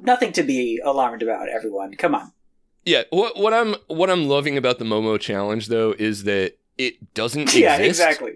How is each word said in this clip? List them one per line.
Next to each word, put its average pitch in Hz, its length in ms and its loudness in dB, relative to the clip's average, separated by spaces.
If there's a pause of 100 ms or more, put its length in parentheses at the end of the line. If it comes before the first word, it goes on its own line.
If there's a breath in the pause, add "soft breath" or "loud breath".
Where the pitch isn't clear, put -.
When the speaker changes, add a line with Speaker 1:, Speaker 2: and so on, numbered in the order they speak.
Speaker 1:
nothing 247 300 2
to 156 100 0
be 123 400 -2
alarmed 123 400 0
about, 104 240 -4
everyone. 98 480 -6
Come 160 180 0
on. - 180 -6 (520)
Speaker 2:
Yeah, 139 260 2
what, 202 260 0
what 208 160 2
I'm, 220 220 2 (140)
what 170 220 0
I'm 170 180 0
loving 143 280 0
about 123 220 0
the 120 60 -8
Momo 110 340 0
challenge, 104 480 -4
though, 110 320 0
is 107 240 -2
that 98 340 -2 (220)
it 123 360 -6
doesn't 131 400 -2
Speaker 1:
<laughs> - 20 4
Yeah, 156 180 6
Speaker 2:
exist. 143 260 2
Speaker 1:
exactly. 151 360 0